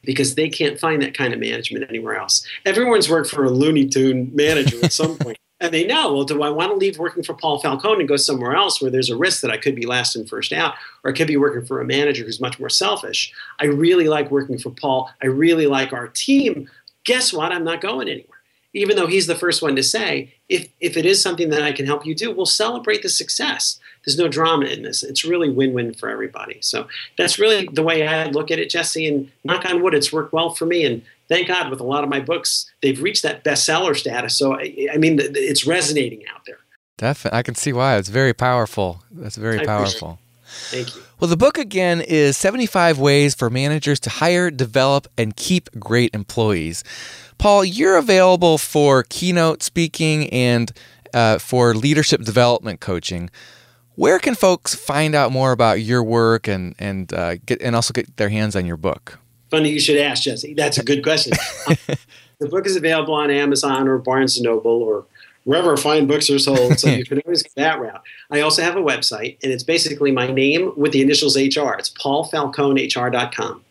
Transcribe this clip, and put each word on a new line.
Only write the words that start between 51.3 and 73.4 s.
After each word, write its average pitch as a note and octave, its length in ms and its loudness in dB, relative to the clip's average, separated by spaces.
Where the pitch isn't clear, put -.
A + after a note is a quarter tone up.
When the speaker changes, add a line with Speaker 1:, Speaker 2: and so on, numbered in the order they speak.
Speaker 2:
for A#2+ 360 2
leadership C#3+ 480 2
development A2+ 580 2
coaching. F2 500 -6
Where F4 200 4
can C4 160 0
folks - 400 0
find D3+ 400 -2
out C3+ 180 4
more C3 200 2
about A2+ 280 4
your A#2+ 220 0
work A2+ 460 2
and, F#2 300 -4
and, F#2+ 360 -6
uh, F2 220 -2
get, - 160 -2
and A#2+ 120 0
also A#2 180 0
get - 260 -6
their G#2 100 0
hands G#2+ 260 -2
on F2+ 120 0
your E2+ 100 -4
book? - 420 -6
Speaker 1:
Funny D#3 200 2
you D3+ 100 -2
should D3 160 2
ask, C#3+ 280 2
Jesse. C#3+ 280 -6
That's D3 240 0
a B2+ 80 -2
good C#3 180 0
question. D3+ 300 0
Speaker 2:
<laughs> - 100 4
Speaker 1:
The D3 100 -4
book F#3 180 0
is F#3+ 100 0
available D#3 380 0
on D3 160 0
Amazon C#3 580 2
or C3 80 2
Barnes B2+ 400 2
and B2 80 -2
Noble A#2 380 2
or G#2 240 -2
wherever D#3+ 320 2
fine D3+ 300 2
books D3 220 2
are C#3+ 100 4
sold, C3+ 400 4
so D3+ 120 2
you B2+ 140 0
Speaker 2:
<laughs> - 20 -8
Speaker 1:
can C#3 140 -2
always E3 220 -2
go - 140 -10
that D3+ 240 0
route. A2+ 220 -10
I D3 100 0
also D#3 220 2
have F3 140 0
a F#3+ 60 0
website, A#2 600 -2
and C3+ 80 -2
it's B2 120 -4
basically D3+ 480 0
my B2 160 2
name C#3 500 2
with D3 160 2
the C3+ 80 4
initials C#3 360 4
H C#3 200 2
R. C3+ 220 -2
It's - 100 -8
paul C#3+ 360 -2
falcone C#3+ 540 0
H C3 180 -2
R B2 120 -2
dot B2 260 -2
com. F#2+ 360 -8